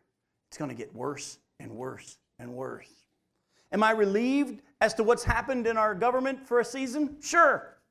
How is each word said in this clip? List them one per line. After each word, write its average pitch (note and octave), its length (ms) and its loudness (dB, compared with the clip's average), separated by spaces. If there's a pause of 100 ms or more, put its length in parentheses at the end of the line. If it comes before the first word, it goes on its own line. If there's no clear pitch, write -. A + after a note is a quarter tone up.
(500)
It's - 80 -18
gonna C#3 160 -8
get A2+ 200 -14
worse B2+ 440 -8 (220)
and A2 180 -14
worse B2+ 400 -14 (220)
and A#2+ 160 -14
worse. B2+ 500 -14 (680)
Am G#3 120 2
I A3 80 6
relieved A3+ 720 0 (200)
as G#3+ 140 6
to A3+ 80 2
what's A#3 200 4
happened A3+ 420 -2
in A3+ 120 0
our G#3+ 180 2
government B3+ 500 0
for A#3+ 140 2
a A3+ 60 2
season? C4 560 -4
Sure. D#4 560 2 (140)